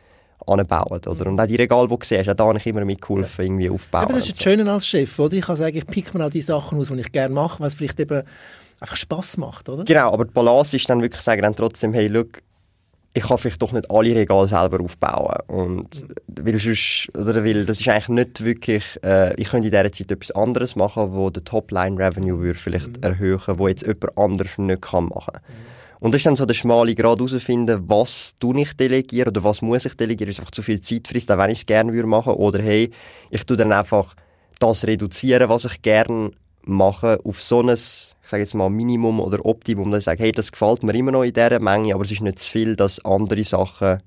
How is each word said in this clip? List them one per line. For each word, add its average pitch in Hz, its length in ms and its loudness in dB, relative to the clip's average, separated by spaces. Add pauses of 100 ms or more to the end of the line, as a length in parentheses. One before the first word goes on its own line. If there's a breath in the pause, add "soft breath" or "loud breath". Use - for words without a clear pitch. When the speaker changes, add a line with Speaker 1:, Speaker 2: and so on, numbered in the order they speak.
(460 soft breath)
Speaker 1:
angebaut, 92 600 0
oder? 85 180 -6
Speaker 2:
Mhm. 92 80 -2
Speaker 1:
Und 98 80 0
auch 110 60 2
die 110 100 -2
Regale, 123 320 4
die 120 80 -2
du - 80 -8
siehst, 98 240 0
auch 98 60 2
da 110 120 2
habe 110 120 2
ich - 80 -6
immer 104 180 -2
mitgeholfen, 98 600 -4
Speaker 2:
Ja. - 20 -2
Speaker 1:
irgendwie 92 240 -2
aufbauen 95 340 -2
Speaker 2:
Aber - 100 0
das 254 100 0
ist - 60 -6
Speaker 1:
und - 80 -10
Speaker 2:
das - 60 -2
Speaker 1:
so. 190 60 4
Speaker 2:
Schöne 208 220 2
als 202 140 -2
Chef, 139 320 -2
oder? 156 180 2
Ich 180 100 -2
kann 165 100 -2
sagen, 156 200 -2
ich 147 100 -8
pick - 280 -6
mir 165 120 -2
auch 147 40 -4
die 156 120 -4
Sachen 147 360 -4
aus, 143 100 -2
die 131 120 -6
ich - 120 -10
gerne 135 220 -2
mache, 151 260 -2
weil 147 80 -2
es 143 60 -6
vielleicht 151 260 -6
eben 147 220 -2 (580 loud breath)
einfach - 160 -10
Spass - 400 -4
macht, - 320 -10
oder? 143 160 -8
Speaker 1:
Genau, 143 280 6
aber 113 120 2
die 117 80 -12
Balance 127 440 4
ist - 120 -2
dann 120 140 4
wirklich 120 200 -4
sagen, 107 200 2
dann 107 140 2
trotzdem, 113 360 -2
hey, 107 200 2
schau, 117 120 2 (920)
ich 120 120 -2
kann 127 120 2
vielleicht - 240 -4
doch 117 100 -2
nicht 113 180 -4
alle 113 240 4
Regale 98 320 4
selber 92 340 2
aufbauen. - 580 -2 (100)
Und 90 540 -6
Speaker 2:
Mhm. - 440 -10
Speaker 1:
weil 110 140 2
sonst, - 560 -2
oder 107 280 0
weil 104 220 2
das 107 140 -2
ist - 80 -2
eigentlich 107 220 2
nicht 120 340 -2
wirklich, 113 400 -2 (180)
äh, 95 380 4
ich - 80 -4
könnte 113 200 0
in 101 40 -2
dieser 101 180 4
Zeit - 220 -8
etwas - 200 -10
anderes 117 440 -2
machen, 101 380 -2
wo 95 160 0
der 90 120 -10
Top-Line-Revenue 95 960 -2
würde 87 200 -2
vielleicht 87 400 -6
Speaker 2:
Mhm. - 40 -14
Speaker 1:
erhöhen, 92 380 0 (180)
wo 98 80 2
jetzt 95 180 -2
jemand 101 320 -4
anders 98 420 0
nicht 95 240 -2
kann 87 260 -2
machen. - 260 -10
Speaker 2:
Mhm. - 200 -20 (460 loud breath)
Speaker 1:
Und 113 140 0
das 139 60 4
ist - 60 2
dann 143 100 4
so 135 100 0
der 113 80 2
schmale 117 400 4
Grat 117 240 4
herausfinden, 120 680 0
was - 500 0
tue 127 220 0
ich 147 160 -2
delegieren 127 540 0
oder 98 120 -2
was 104 200 0
muss 117 220 0
ich - 120 -8
delegieren, 107 340 -4
ist 95 80 -10
einfach - 140 -14
zu 107 100 -8
viel 104 180 -2
Zeit - 280 -6
frisst, 120 240 -2
auch 92 60 2
wenn 98 120 4
ich 113 100 -4
es - 60 -12
gerne 113 260 2
würde 117 140 -2
machen. 110 280 2
Oder 101 280 2
hey, 110 300 2 (380 loud breath)
ich - 140 -6
tue 123 120 0
dann 107 160 4
einfach 101 420 2 (460 soft breath)
das 113 260 2
reduzieren, 110 640 2
was 120 160 2
ich - 180 -10
gerne 110 480 2 (340)
mache, 98 600 2
auf 104 180 -6
so 120 200 4
ein, 123 80 4
ich - 600 -4
sage 101 120 -2
jetzt 101 120 -8
mal, 95 140 0
Minimum 117 520 0
oder 95 240 -2
Optimum, 101 460 -2
dass 104 100 0
ich - 40 -8
sage, 87 180 -2
hey, 113 100 2
das - 200 -4
gefällt 110 320 2
mir 104 100 0
immer 127 160 0
noch 131 140 2
in 123 80 -2
dieser 117 280 4
Menge, 104 340 2
aber 98 100 -2
es 98 80 -6
ist 101 80 -6
nicht 98 180 -4
zu - 140 -4
viel, 113 240 0
dass 101 280 0
andere 101 380 0
Sachen 95 540 0 (100)